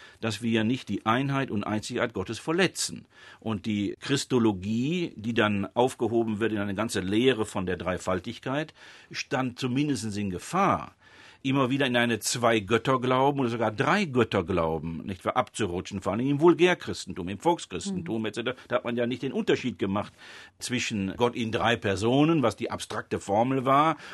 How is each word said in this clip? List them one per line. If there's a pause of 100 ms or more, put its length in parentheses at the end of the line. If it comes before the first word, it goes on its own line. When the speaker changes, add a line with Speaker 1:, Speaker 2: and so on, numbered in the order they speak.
(220)
Speaker 1:
dass
wir
nicht
die
Einheit
und
Einzigkeit
Gottes
verletzen. (340)
Und
die
Christologie,
die
dann
aufgehoben
wird
in
eine
ganze
Lehre
von
der
Dreifaltigkeit, (380)
stand
zumindest
in
Gefahr, (460)
immer
wieder
in
eine
Zwei-Götter-Glauben
oder
sogar
Drei-Götter-Glauben,
nicht
wahr,
abzurutschen,
vor
allem
im
Vulgärchristentum,
im
Volkschristentum
Speaker 2:
Mhm.
Speaker 1:
et
cetera. (120)
Da
hat
man
ja
nicht
den
Unterschied
gemacht (460)
zwischen
Gott
in
drei
Personen,
was
die
abstrakte
Formel
war, (160)